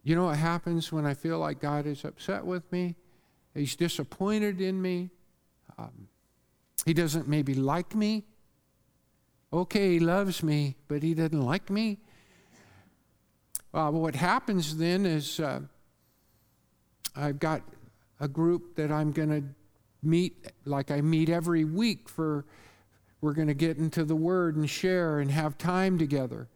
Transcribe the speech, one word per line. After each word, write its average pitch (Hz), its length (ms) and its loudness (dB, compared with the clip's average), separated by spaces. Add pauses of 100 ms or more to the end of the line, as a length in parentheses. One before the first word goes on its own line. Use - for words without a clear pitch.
you 160 140 4
know 180 80 4
what 151 120 2
happens 165 540 0
when 156 140 -2
I 143 100 0
feel 165 240 -4
like 147 220 -4
God 147 260 -2
is 147 180 -6
upset - 400 -6
with 180 280 -6
me? 180 240 -2 (580)
He's 143 220 -4
disappointed 196 840 -2
in 190 200 0
me. 180 300 -2 (680)
Um, - 300 -16 (760)
he 165 100 2
doesn't 151 340 0
maybe 143 260 0
like 139 400 0
me. 214 300 0 (1300)
Okay, 185 420 2
he 165 60 4
loves 180 420 2
me, 147 340 2 (120)
but 147 140 -2
he 165 120 2
doesn't 160 260 0
like 151 300 0
me. 208 280 -2 (1800)
Uh, 156 160 0
what 160 260 -2
happens 175 600 0
then 175 300 2
is, 156 320 -2
uh, 135 220 -2 (1500)
I've 143 240 -4
got 156 240 0 (580)
a 147 80 -2
group 170 480 0
that 151 140 -2
I'm 151 220 0
gonna 151 300 0 (600)
meet, 165 440 0 (180)
like 139 260 -2
I 143 100 2
meet 160 280 4
every 170 360 2
week 190 440 0
for, 151 360 -2 (760)
we're 151 120 0
gonna 151 220 2
get 160 220 0
into 160 280 0
the 156 120 2
Word 170 400 2
and 151 120 2
share 175 520 2
and 139 100 0
have 151 280 0
time 185 400 2
together. 131 580 -2